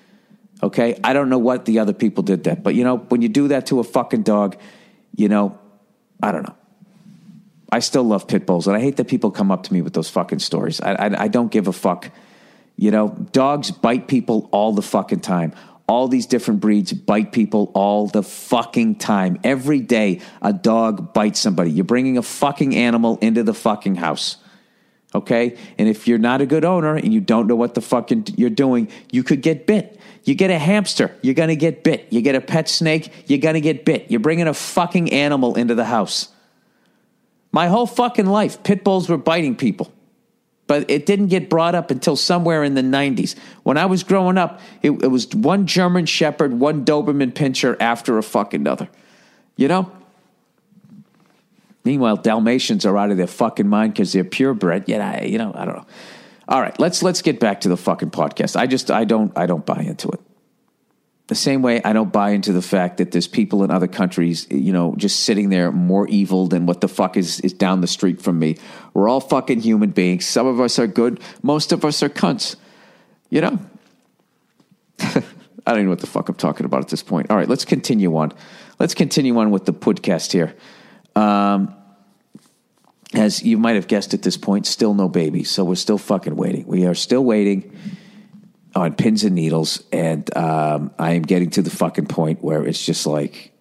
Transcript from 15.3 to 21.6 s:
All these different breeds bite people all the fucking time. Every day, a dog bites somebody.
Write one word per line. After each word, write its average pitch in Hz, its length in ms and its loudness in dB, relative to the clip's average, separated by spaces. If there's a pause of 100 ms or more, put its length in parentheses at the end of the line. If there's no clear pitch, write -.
All 123 220 2
these 123 180 0
different 113 360 0
breeds 104 320 0
bite 104 400 -2
people 104 420 0
all 104 320 2
the 101 160 -2
fucking 117 720 -2
time. 95 480 0
Every 135 380 0
day, 107 400 0 (200)
a 104 120 0
dog 110 600 0
bites 107 280 0
somebody. 87 300 0